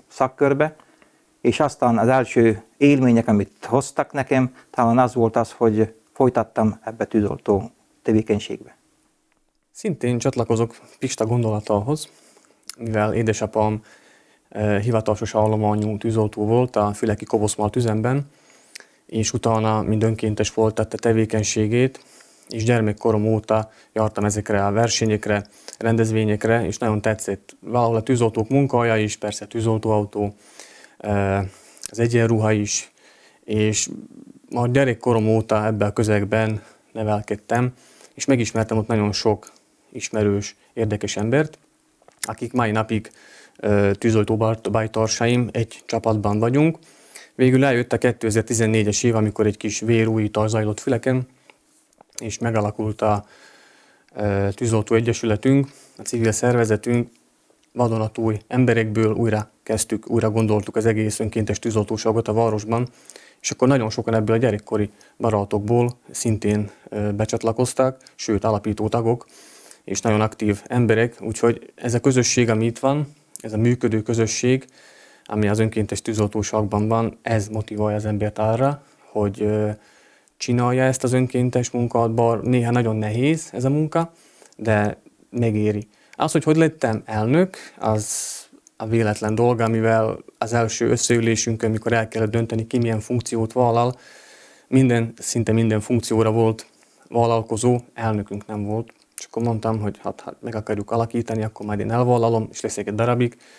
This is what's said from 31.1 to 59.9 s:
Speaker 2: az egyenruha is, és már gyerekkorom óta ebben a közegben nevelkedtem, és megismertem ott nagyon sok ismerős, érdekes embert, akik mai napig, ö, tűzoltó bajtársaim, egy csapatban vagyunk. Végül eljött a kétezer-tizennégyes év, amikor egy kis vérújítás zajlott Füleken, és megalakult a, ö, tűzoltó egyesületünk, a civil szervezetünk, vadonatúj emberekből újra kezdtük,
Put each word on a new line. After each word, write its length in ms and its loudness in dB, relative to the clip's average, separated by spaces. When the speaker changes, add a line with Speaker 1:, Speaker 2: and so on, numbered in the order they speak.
Speaker 2:
az 100 -8
egyenruha 520 2
is, 400 -2
és 460 0
már 220 0
gyerekkorom 560 2
óta 380 2
ebben 220 0
a 60 -4
közegben 680 0
nevelkedtem, 840 -2
és 120 -12
megismertem 520 0
ott 100 0
nagyon 240 0
sok 400 -2
ismerős, 640 -2
érdekes 440 -4
embert, 420 0
akik 320 -8
mai 180 0
napig, 400 -2
ö, 400 2
tűzoltó 400 2
bajtársaim, 800 0
egy 340 -6
csapatban 540 0
vagyunk. 380 2
Végül 300 4
eljött 280 2
a 40 2
kétezer-tizennégyes 1080 2
év, 120 2
amikor 300 2
egy 120 0
kis 220 -6
vérújítás 720 2
zajlott 300 -2
Füleken, 480 -2
és 160 -8
megalakult 640 -2
a, 240 0
ö, 400 0
tűzoltó 400 0
egyesületünk, 720 2
a 40 -18
civil 300 -2
szervezetünk, 800 0
vadonatúj 640 0
emberekből 640 2
újra 380 -2
kezdtük, 460 -4